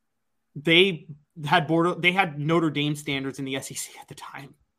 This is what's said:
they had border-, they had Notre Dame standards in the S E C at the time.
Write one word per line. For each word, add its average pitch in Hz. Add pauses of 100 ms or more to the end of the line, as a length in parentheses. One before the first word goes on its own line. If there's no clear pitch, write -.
(540)
they 170 (360)
had 151
border-, 170
they 175
had 180
Notre 160
Dame 147
standards 135
in 139
the 135
S 131
E -
C -
at -
the 147
time. - (240)